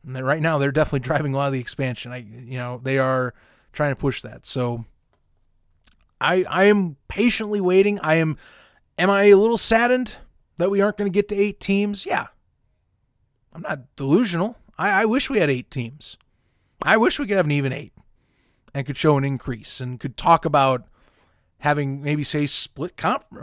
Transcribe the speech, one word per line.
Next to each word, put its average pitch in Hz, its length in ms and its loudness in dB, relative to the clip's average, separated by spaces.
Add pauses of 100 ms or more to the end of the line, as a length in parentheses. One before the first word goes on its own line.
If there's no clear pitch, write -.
And 131 100 -12
then 131 80 -8
right 151 180 0
now, 160 160 0
they're 139 140 2
definitely 139 300 0
driving 143 320 -2
a 135 40 -2
lot 139 100 -2
of 135 60 -4
the 131 60 -4
expansion. 123 520 -8
I, 127 60 -12
you 123 400 -14
know, 123 260 -10
they 135 140 -2
are 131 360 0 (380)
trying 147 200 -2
to 127 40 -4
push - 280 -4
that. - 220 -18
So 120 400 -4 (1300)
I, 175 300 0
I 175 160 2
am 196 320 4 (100)
patiently 214 540 0
waiting. 196 400 4
I 156 140 2
am, 160 220 0 (600)
am 180 120 2
I 202 160 4
a 202 120 10
little 226 200 4
saddened 240 600 0 (400)
that 190 140 0
we 196 100 2
aren't 208 160 2
gonna 202 120 -2
get 202 200 0
to 202 60 -4
eight 202 240 0
teams? 202 460 -2
Yeah. - 220 -4 (1300)
I'm 165 80 -16
not 147 340 -10
delusional. 175 600 0 (200)
I, 196 260 2
I - 20 2
wish 233 240 0
we 247 100 0
had 151 100 4
eight 127 200 -2
teams. 127 480 -10 (640)
I 196 160 4
wish 226 220 2
we 262 80 -4
could 196 100 0
have 175 80 2
an 147 60 -2
even 139 200 0
eight 120 220 -12 (800)
and 139 120 -6
could 139 120 -8
show 151 200 4
an 135 60 0
increase 127 560 -6
and 127 200 -8
could - 180 -10
talk 165 260 4
about 143 440 2 (720)
having 143 420 -2
maybe, 147 240 -2
say, 147 200 -2
split - 520 -6
conf-, 220 280 -2 (180)